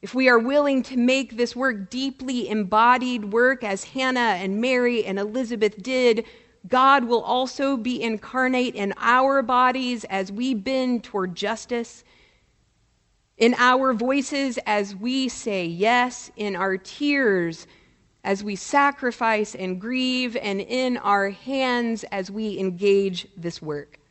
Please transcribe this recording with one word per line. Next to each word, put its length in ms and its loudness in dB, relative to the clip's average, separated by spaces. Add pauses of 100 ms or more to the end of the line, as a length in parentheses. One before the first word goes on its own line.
if 120 -12
we 140 4
are 100 8
willing 440 2
to 160 -4
make 400 0
this 180 -2
work 320 -2
deeply 600 -4
embodied 840 2
work, 320 2
as 200 -4
Hannah 540 0
and 220 -2
Mary 420 2
and 160 -2
Elizabeth 640 -2
did, 440 2 (420)
God 360 6
will 180 0
also 560 -2
be 240 -4
incarnate 720 0
in 240 -2
our 420 4
bodies 640 2
as 260 -4
we 220 -2
bend 520 -2
toward 300 -4
justice, 680 -6 (1300)
in 180 6
our 380 4
voices 720 0
as 280 -2
we 360 -2
say 340 -4
yes, 720 0
in 180 -4
our 220 -2
tears 920 0 (580)
as 200 -2
we 120 -6
sacrifice 1000 0
and 260 -6
grieve, 560 -2
and 240 -4
in 380 -2
our 320 2
hands 720 -2
as 260 -8
we 280 -6
engage 680 2 (120)
this 240 -8
work. 360 -10 (120)